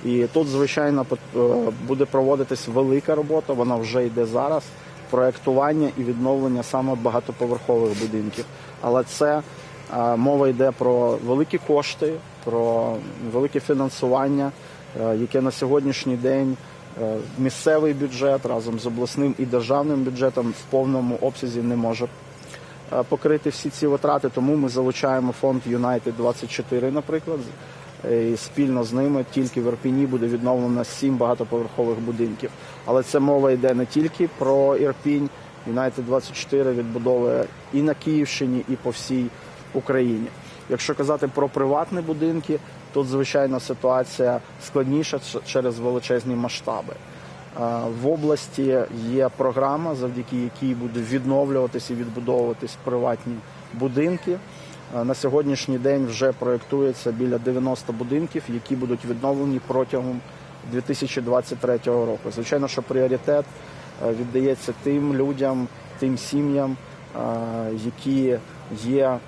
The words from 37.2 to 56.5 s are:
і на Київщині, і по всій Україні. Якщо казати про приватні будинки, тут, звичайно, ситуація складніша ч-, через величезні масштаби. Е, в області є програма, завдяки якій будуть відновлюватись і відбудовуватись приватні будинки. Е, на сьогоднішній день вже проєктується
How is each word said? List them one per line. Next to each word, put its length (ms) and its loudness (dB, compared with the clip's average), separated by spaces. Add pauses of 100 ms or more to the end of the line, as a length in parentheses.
і 100 4
на 120 4
Київщині, 720 0
і 40 0
по 180 -2
всій 360 -2 (480)
Україні. 520 2 (440)
Якщо 240 0
казати 340 0
про 200 2
приватні 520 0
будинки, 580 0 (340)
тут, 140 2
звичайно, 540 2
ситуація 800 2 (260)
складніша 520 0
ч-, 280 -8
через 320 0
величезні 560 0
масштаби. 600 -4
Е, 840 -6 (220)
в 40 0
області 720 2 (320)
є 260 2
програма, 580 0
завдяки 420 -4
якій 380 -2
будуть 360 -4
відновлюватись 800 0
і 40 -2
відбудовуватись 880 -2
приватні 500 0 (400)
будинки. 640 0 (580)
Е, 80 0
на 100 0
сьогоднішній 640 0
день 280 2
вже 260 2
проєктується 800 0